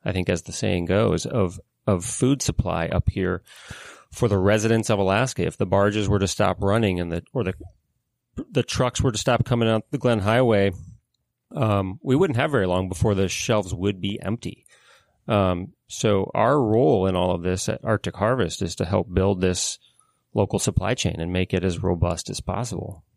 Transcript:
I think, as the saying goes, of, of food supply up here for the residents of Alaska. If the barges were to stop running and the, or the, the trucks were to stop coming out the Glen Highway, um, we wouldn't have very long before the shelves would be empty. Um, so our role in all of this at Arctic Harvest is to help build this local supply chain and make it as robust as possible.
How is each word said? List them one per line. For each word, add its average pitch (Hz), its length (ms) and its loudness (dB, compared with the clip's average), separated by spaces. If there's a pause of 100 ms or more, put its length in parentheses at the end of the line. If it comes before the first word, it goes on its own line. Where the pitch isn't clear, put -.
I 98 80 -2
think, 92 160 -2
as 90 140 0
the 85 100 -16
saying 92 320 -2
goes, 92 420 2
of, 92 320 -2 (280)
of 92 180 0
food 131 380 0
supply 85 460 -2
up - 220 0
here 90 320 -2 (720)
for - 160 0
the 98 100 2
residents 107 520 2
of 104 80 2
Alaska. 98 480 0
If 82 100 -4
the 101 100 -2
barges 101 420 2
were 101 100 2
to 95 100 2
stop 95 320 0
running 98 400 2
and 85 100 -4
the, 85 120 -4 (100)
or 127 100 -4
the, 92 120 -4 (960)
the 131 120 0
trucks - 380 -2
were 135 120 2
to 107 60 -4
stop 123 260 0
coming 117 240 2
out 110 220 0
the 143 80 -6
Glen 117 220 2
Highway, 104 520 4 (800)
um, 104 500 0
we 135 140 2
wouldn't 156 200 2
have 147 140 2
very 110 160 2
long 90 220 0
before 101 260 0
the 95 140 2
shelves 104 460 -2
would 95 260 -2
be 98 200 -6
empty. - 460 -8 (600)
Um, 95 460 0 (160)
so 101 460 0
our 135 260 4
role 110 460 4
in 92 100 0
all 90 160 2
of 87 100 -2
this 92 260 -2
at - 140 -4
Arctic 101 340 -2
Harvest 104 460 0
is 85 140 -6
to 101 80 -2
help 92 280 0
build 92 280 2
this 90 380 -2 (560)
local 98 240 0
supply 98 360 0
chain 82 240 -2
and 85 140 -4
make 92 220 0
it 87 100 0
as 85 180 -2
robust 87 480 -2
as - 100 -8
possible. 98 640 -8 (120)